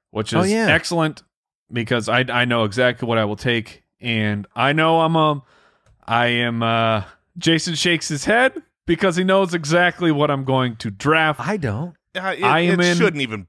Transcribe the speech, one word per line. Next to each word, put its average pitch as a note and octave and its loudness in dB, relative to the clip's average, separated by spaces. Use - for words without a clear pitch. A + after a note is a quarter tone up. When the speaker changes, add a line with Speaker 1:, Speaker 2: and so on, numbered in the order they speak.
Speaker 1:
which G#2+ -4
Speaker 2:
Oh, E3 2
Speaker 1:
is F#3+ 2
Speaker 2:
yeah. A3 0
Speaker 1:
excellent D#3+ 0
because A#2 -2
I, B2 2
I A#2+ 0
know A#2+ 2
exactly A#2+ 0
what A2+ 0
I A2 2
will G#2 -4
take, A#2 -4
and G#2+ -2
I C3 0
know D#3+ 2
I'm E3 2
a, D#3 0
I A#2+ 0
am, A#2+ -2
uh, A2+ 0
Jason E3 0
shakes E3+ -2
his D3 -6
head B3+ 2
because E3 0
he F#3 0
knows F#3+ 2
exactly E3+ 2
what D3 2
I'm C#3 -2
going C3 0
to A2+ -8
draft. D3+ 0
Speaker 2:
I D#3 -4
don't. D3+ -6
Speaker 3:
Uh, F#3 -6
it, E3 -6
Speaker 1:
I D3+ 4
am F3 2
Speaker 3:
it F3 4
Speaker 1:
in F3 2
Speaker 3:
shouldn't E3+ 0
even A2 -6